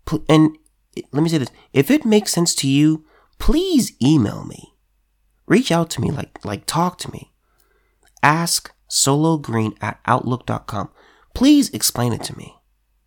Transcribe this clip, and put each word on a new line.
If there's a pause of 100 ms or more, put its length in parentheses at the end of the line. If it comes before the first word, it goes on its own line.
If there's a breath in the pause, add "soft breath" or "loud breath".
Pl-,
and (360)
it,
let
me
say
this. (220 soft breath)
If
it
makes
sense
to
you, (340 soft breath)
please (100)
email
me. (720)
Reach
out
to
me,
like,
like,
talk
to
me. (880)
Ask (160)
Solo
Green
at
outlook
dot
com. (460 soft breath)
Please
explain
it
to
me. (520)